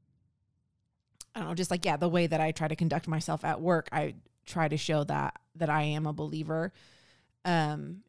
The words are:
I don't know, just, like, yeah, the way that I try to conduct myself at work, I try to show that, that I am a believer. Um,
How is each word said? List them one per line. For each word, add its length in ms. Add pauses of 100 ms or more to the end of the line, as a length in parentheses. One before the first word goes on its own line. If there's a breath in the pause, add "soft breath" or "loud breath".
(1300)
I 60
don't 100
know, 40
just, 160
like, 140
yeah, 120
the 120
way 180
that 140
I 100
try 180
to 80
conduct 300
myself 380
at 160
work, 320
I 220 (300)
try 240
to 80
show 280
that, 360 (160)
that 140
I 120
am 240
a 60
believer. 600 (720 soft breath)
Um, 640